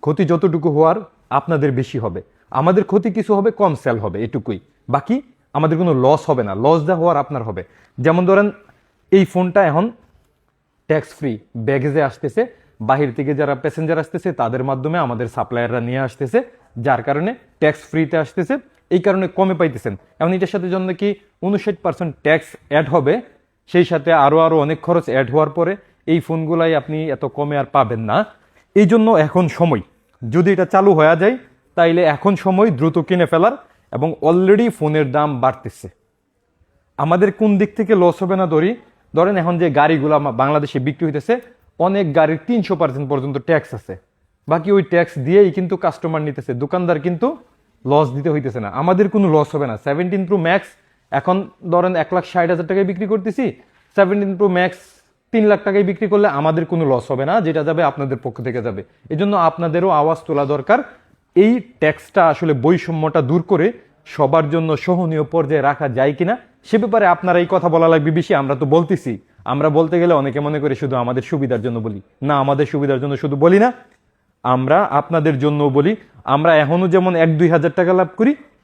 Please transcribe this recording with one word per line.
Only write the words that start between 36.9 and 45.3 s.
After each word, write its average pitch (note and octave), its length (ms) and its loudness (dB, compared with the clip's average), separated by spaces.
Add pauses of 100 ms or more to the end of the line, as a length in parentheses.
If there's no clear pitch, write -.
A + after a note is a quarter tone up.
আমাদের F3+ 360 2
কোন G#3 260 2
দিক G#3 180 0
থেকে G#3+ 180 0
লস F3 280 4
হবে F#3+ 140 -2
না F#3 100 0
ধরি, E3 300 0 (400)
ধরেন F#3+ 200 2
এখন F3 220 0
যে E3+ 120 2
গাড়িগুলো D3 440 2
আমা-, C#3+ 180 0
বাংলাদেশে C#3 460 -2
বিক্রি C#3 280 -4
হইতেছে, D3+ 340 -2 (380)
অনেক F3+ 360 0
গাড়ির D#3 320 2
তিনশো G3+ 300 0
পার্সেন্ট C#3+ 340 -4
পর্যন্ত C#3 280 -4
ট্যাক্স D3+ 360 -2
আছে, F#2+ 220 -14 (520)
বাকি E3 240 0
ওই G3 100 4
ট্যাক্স E3+ 360 -2
দিয়েই F3+ 320 4